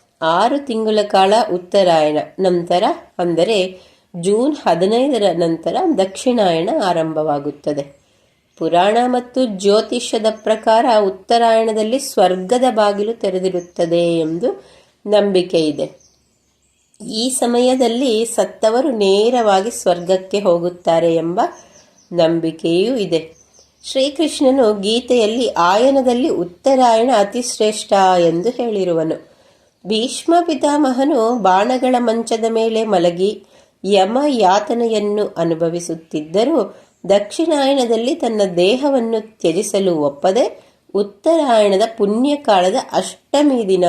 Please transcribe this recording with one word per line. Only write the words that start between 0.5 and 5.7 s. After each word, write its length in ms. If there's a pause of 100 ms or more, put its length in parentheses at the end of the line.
ತಿಂಗಳ 440
ಕಾಲ 300 (200)
ಉತ್ತರಾಯಣ 640 (220)
ನಂತರ, 440 (360)
ಅಂದರೆ 380 (560)
ಜೂನ್ 420
ಹದಿನೈದರ 800
ನಂತರ 420 (220)